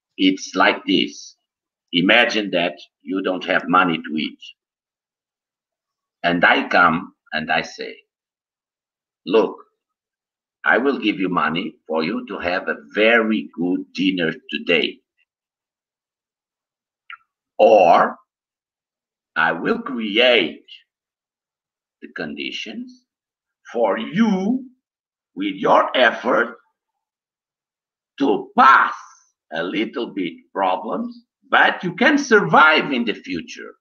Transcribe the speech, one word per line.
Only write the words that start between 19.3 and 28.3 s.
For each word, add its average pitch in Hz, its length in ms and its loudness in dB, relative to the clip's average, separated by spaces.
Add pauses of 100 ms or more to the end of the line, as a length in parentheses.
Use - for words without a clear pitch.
I 80 180 0
will 90 280 -4
create 110 840 0 (1400)
the 76 80 -18
conditions 73 960 -12 (640)
for 113 260 0
you, 196 680 0 (680)
with 98 200 -6
your - 400 0
effort, 120 640 0 (1600)
to - 380 -2